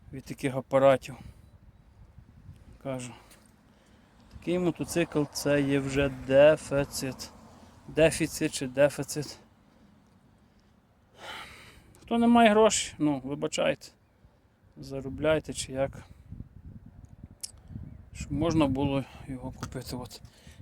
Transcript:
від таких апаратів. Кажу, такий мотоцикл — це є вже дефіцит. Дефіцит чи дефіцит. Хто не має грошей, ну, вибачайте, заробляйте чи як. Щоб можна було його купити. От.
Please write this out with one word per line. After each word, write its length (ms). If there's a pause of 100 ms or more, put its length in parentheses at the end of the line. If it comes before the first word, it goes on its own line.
(140)
від 100
таких 320
апаратів. 600 (1700)
Кажу, 280 (1300)
такий 220
мотоцикл — 640 (100)
це 280
є 180
вже 320 (160)
дефіцит. 1040 (560)
Дефіцит 680
чи 140
дефіцит. 720 (2500)
Хто 160
не 100
має 220
грошей, 480
ну, 260
вибачайте, 640 (880)
заробляйте 760
чи 180
як. 320 (2000)
Щоб 180
можна 360
було 360 (240)
його 240
купити. 440
От. 260 (400)